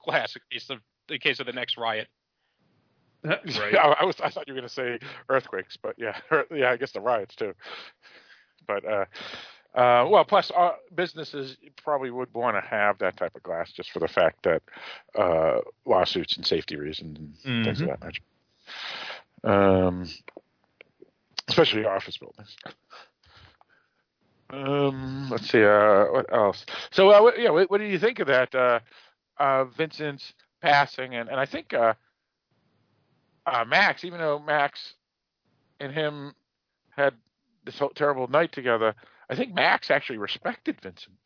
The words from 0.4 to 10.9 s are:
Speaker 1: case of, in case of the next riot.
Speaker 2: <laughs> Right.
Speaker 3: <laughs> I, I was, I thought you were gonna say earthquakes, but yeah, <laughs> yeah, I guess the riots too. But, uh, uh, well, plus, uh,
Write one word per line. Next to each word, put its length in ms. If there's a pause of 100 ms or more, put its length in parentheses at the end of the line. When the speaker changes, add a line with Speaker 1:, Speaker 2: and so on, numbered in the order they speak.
Speaker 1:
case 200
of, 80 (300)
in 100
case 220
of 60
the 60
next 240
riot. 360
Speaker 2:
<laughs> 60 (1040)
Right. 500
Speaker 3:
<laughs> 20
I, 240
I 40
was, 160
I 100
thought 180
you 60
were 60
gonna 80
say 300 (300)
earthquakes, 520
but 160
yeah, 200 (140)
<laughs> 120 (100)
yeah, 180
I 60
guess 160
the 80
riots 360
too. 160 (1120)
But, 180
uh, 200 (720)
uh, 340
well, 160
plus, 320
uh, 160 (220)